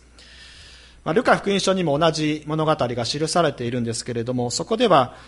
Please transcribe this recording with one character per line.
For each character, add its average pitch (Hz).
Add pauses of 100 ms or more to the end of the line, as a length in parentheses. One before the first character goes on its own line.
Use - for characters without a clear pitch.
(1040)
ま 151
あ、 -
ル 190
カ 233
福 196
音 196
書 190
に 190
も 147
同 160
じ 156
物 156
語 156
が 120
記 147
さ 175
れ 151
て 123
い 120
る 123
ん -
で 117
す -
け 123
れ 117
ど 123
も、 123
そ 160
こ 330
で 247
は、 143 (120)